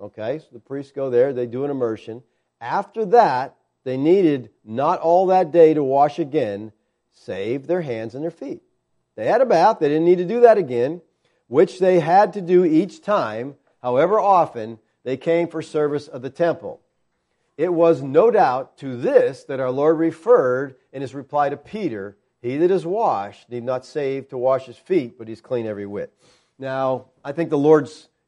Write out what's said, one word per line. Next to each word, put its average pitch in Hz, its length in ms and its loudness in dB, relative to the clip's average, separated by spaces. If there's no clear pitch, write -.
Okay, 110 400 -10
so - 120 -20
the 120 60 -20
priests 135 320 -14
go 135 200 -6
there, 127 220 2
they 123 140 -4
do 123 180 -8
an 143 60 -6
immersion. 117 540 -6
After 190 440 -6
that, 175 500 4
they 127 120 -6
needed 147 540 2
not 135 340 -2
all 175 280 2
that 185 260 2
day 160 200 8
to 151 120 0
wash 139 340 2
again, 113 540 -4
save 117 560 -8
their 175 140 -2
hands 113 340 -8
and 143 80 -10
their 170 80 -8
feet. - 320 -14
They 110 120 -8
had 196 140 2
a 262 60 4
bath, 214 320 4
they 156 100 0
didn't 156 180 2
need 175 120 4
to 175 60 -4
do 220 160 -4
that 226 180 8
again, 139 440 -4
which 165 320 2
they 185 220 2
had 180 320 2
to 202 80 -10
do 180 240 2
each 170 360 0
time, 135 540 -4
however 147 380 0
often 143 600 0
they 131 120 -4
came 170 300 0
for 160 160 -10
service 147 460 -4
of 135 140 -14
the 127 80 -12
temple. 156 500 -4
It 175 180 -2
was 165 280 4
no 156 280 4
doubt 139 480 0
to 131 180 -10
this 131 480 0
that 135 160 -8
our 127 100 -2
Lord 147 280 2
referred 151 800 0
in 135 100 -10
his 127 120 -12
reply 143 360 -4
to 139 80 -8
Peter, 110 580 -10
"He 123 160 -6
that 175 140 2
is 175 160 -2
washed 147 640 -4
need 120 140 -10
not 127 200 -6
save 135 460 -8
to 135 80 -12
wash 127 260 0
his 120 140 -20
feet, 147 400 -4
but 113 100 -16
he's 110 140 -14
clean 120 240 -6
every 104 180 -8
whit." 101 260 -10
Now, 131 480 -4
I 143 100 -12
think 160 180 -4
the 156 80 0
Lord's 151 500 2